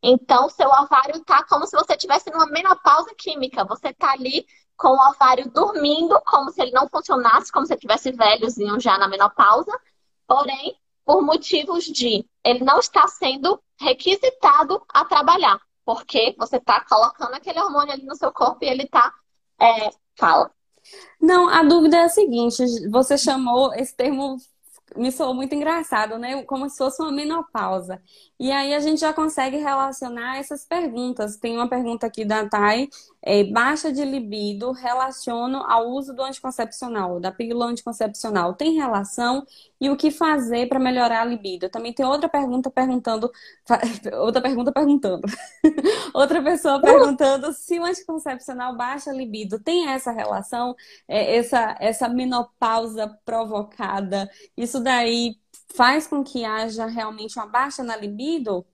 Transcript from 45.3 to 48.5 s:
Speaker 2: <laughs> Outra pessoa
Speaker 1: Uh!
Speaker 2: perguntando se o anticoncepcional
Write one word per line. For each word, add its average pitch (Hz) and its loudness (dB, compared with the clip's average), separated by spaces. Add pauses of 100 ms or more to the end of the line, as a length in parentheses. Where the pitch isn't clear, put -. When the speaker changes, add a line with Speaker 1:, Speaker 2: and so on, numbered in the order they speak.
Speaker 2:
<laughs> 311 0
Outra 302 2
pessoa 294 0
Speaker 1:
Uh! 269 0
Speaker 2:
perguntando 285 6
se - -6
o 339 -4
anticoncepcional 269 -8